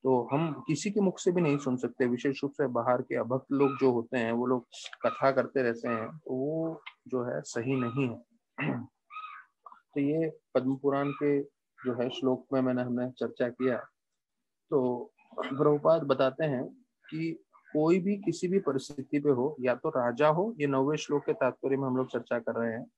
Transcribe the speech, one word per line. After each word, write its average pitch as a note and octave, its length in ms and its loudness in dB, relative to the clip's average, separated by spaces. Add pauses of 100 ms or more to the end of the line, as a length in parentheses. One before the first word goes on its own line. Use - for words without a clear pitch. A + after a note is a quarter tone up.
तो B2+ 300 2
हम D3 340 -2
किसी E3 240 -2
के G#3 100 0
मुख F#3+ 180 2
से F#3 140 0
भी F3+ 80 2
नहीं C#3+ 180 2
सुन C3 180 -2
सकते, B2+ 300 -2
विशेष B2 360 -2
रूप C#3+ 100 -4
से C#3+ 140 -2
बाहर B2 360 0
के C3 140 -4
अभक्त B2 360 -2
लोग C3+ 260 4
जो C3 140 6
होते A#2+ 260 0
हैं A2+ 140 0
वो A#2+ 140 0
लोग B2+ 200 0 (360)
कथा C3+ 280 2
करते C3 320 0
रहते A#2 260 -2
हैं, A#2 300 -4
तो - 160 -8
वो D#3+ 480 -4 (260)
जो B2 140 -2
है A#2+ 180 -4
सही B2+ 360 -2
नहीं B2 320 0
है। A2+ 160 -8 (340)
<clears throat> C3+ 260 -4 (1080)
तो C#3+ 60 -2
ये D#3 380 -2 (160)
पद्म C3 220 0
पुराण C#3 340 0
के C#3+ 320 0 (420)
जो B2 180 -2
है B2+ 80 -2
श्लोक B2+ 420 -2
में C3 80 2
मैंने, B2+ 220 0
हमने B2 280 -2
चर्चा A#2+ 380 -4
किया। B2 300 -2 (920)
तो B2 400 0 (240)
प्रभुपाद D3 680 4
बताते C3+ 420 2
हैं C#3+ 240 0 (420)
कि D#3+ 340 -6 (280)
कोई D#3+ 260 4
भी G3 180 0
किसी F3+ 320 -2
भी F#3+ 100 4
परिस्थिति C3+ 640 -2
पे D3 100 2
हो, C3 300 2
या B2 140 2
तो B2+ 140 -4
राजा B2+ 400 2
हो, F#3 320 2
ये D3 60 0
नौवें C#3 300 2
श्लोक D3 280 -2
के D#3 80 0
तात्पर्य C3+ 440 0
में C#3 100 -2
हम B2+ 100 0
लोग B2+ 100 0
चर्चा B2 320 -4
कर A#2 160 -4
रहे A#2 180 -2
हैं। A2+ 140 -6 (120)